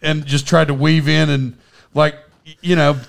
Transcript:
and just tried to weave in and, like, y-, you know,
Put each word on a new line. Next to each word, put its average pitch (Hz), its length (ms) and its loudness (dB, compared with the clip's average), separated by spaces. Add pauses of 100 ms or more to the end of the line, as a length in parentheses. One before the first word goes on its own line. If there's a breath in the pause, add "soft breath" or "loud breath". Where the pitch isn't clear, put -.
and 151 260 -4
just 139 200 -2
tried 160 200 2
to 143 80 -2
weave 151 340 2
in 156 220 2
and, 131 260 -4 (380 soft breath)
like, 151 200 0 (300)
y-, 156 160 -20
you 175 140 0
know, 147 200 2 (140)